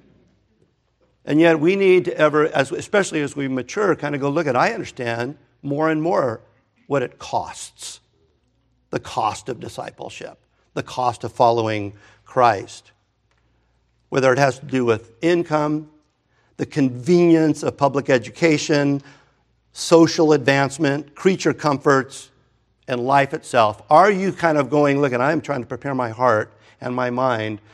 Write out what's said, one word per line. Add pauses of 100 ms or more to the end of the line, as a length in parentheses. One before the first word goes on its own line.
(1300)
And
yet
we
need
to
ever,
as,
especially
as
we
mature,
kinda
go,
"Look
at,
I
understand (280)
more
and
more (460)
what
it
costs, (920)
the
cost
of
discipleship, (360)
the
cost
of
following (300)
Christ." (1160)
Whether
it
has
to
do
with (100)
income, (680)
the
convenience
of
public
education, (720)
social
advancement,
creature
comforts, (580)
and
life
itself.
Are
you
kind
of
going,
"Look,
and
I'm
trying
to
prepare
my
heart (260)
and
my
mind (140)